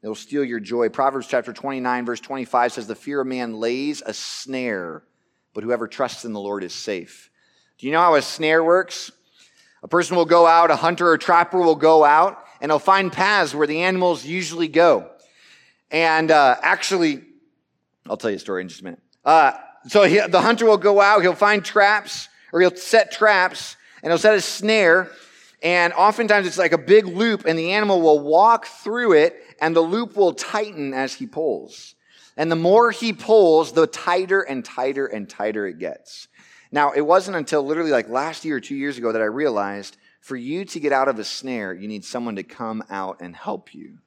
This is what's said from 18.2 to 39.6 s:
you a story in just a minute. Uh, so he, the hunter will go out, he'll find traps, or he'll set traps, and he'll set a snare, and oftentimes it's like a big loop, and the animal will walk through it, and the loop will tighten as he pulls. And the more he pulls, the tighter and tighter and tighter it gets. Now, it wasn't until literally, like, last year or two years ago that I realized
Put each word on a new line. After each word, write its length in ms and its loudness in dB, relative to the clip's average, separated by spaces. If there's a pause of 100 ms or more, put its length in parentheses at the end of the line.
you 60 -6
a 20 -10
story 220 -8
in 80 -12
just 120 -20
a 20 -20
minute. 180 -18 (220)
Uh, 280 4 (360)
so 160 4
he, 160 4
the 220 2
hunter 240 2
will 120 6
go 240 4
out, 200 4
he'll 120 2
find 320 2
traps, 640 0 (240)
or 80 2
he'll 140 2
set 360 2
traps, 640 0 (260)
and 100 -4
he'll 80 0
set 160 4
a 60 0
snare, 680 0 (540)
and 300 0
oftentimes 520 2
it's 140 -8
like 140 2
a 40 2
big 300 4
loop, 380 -2
and 120 0
the 140 -4
animal 300 0
will 180 6
walk 480 2
through 460 -2
it, 280 4 (200)
and 140 0
the 60 4
loop 340 -4
will 180 2
tighten 600 -8
as 200 -4
he 120 -14
pulls. 680 -8 (420)
And 140 -2
the 40 0
more 360 4
he 220 -6
pulls, 580 4
the 160 2
tighter 540 -2
and 240 -8
tighter 400 -6
and 240 -10
tighter 360 -6
it 140 -10
gets. 480 -14 (440)
Now, 200 0
it 100 -2
wasn't 360 0
until 280 -2
literally, 260 -4
like, 180 -2
last 340 -6
year 140 -6
or 20 -4
two 160 -12
years 220 -8
ago 160 -4
that 80 -2
I 40 -2
realized 720 -6 (220)